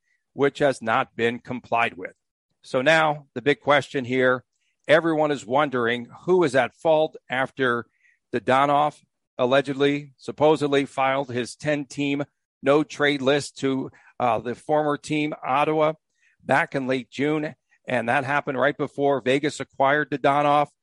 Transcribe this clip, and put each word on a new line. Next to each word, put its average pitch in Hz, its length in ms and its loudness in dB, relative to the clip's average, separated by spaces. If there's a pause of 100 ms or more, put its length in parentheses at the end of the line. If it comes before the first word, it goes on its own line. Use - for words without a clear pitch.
(340)
which 139 260 0
has 143 200 2
not 113 360 -2
been 117 240 -2
complied 117 560 -4
with. 90 180 -14 (480)
So 131 220 -4
now 151 500 2
the 123 80 -8
big 139 200 0
question 135 440 0
here, 127 380 0 (440)
everyone 156 440 2
is 127 120 -4
wondering 120 640 -2 (180)
who 180 180 2
is 131 120 0
at 123 200 2
fault 156 400 0 (120)
after 127 600 -2 (440)
Dadonov 143 640 2 (440)
allegedly, 139 800 0
supposedly 143 680 2
filed 135 460 -2
his 120 240 -6
ten-team 143 720 -4 (360)
no-trade 143 600 0
list 139 340 0
to, 135 340 -4 (280)
uh, 120 180 0
the 113 160 -6
former 151 440 -2
team, 151 360 -4 (100)
Ottawa, 151 500 0 (520)
back 147 300 -2
in 135 100 -4
late 131 240 -4
June. 151 460 -4 (320)
And 120 200 -2
that 135 160 0
happened 139 360 -4
right 135 180 0
before 139 420 0
Vegas 139 400 0
acquired 143 520 0
Dadonov. 147 560 2 (160)